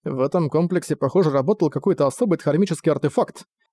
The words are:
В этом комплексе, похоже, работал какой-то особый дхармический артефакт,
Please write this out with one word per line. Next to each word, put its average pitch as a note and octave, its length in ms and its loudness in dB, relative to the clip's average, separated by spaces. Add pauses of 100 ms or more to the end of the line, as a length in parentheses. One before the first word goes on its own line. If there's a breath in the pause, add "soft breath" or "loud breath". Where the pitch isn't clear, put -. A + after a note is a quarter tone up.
В C3 160 -4
этом D3 280 0
комплексе, E3+ 460 -2
похоже, D#3 360 2
работал C#3 380 2
какой-то C#3+ 380 0
особый E3 320 0
дхармический D#3+ 540 0
артефакт, - 520 -2 (280)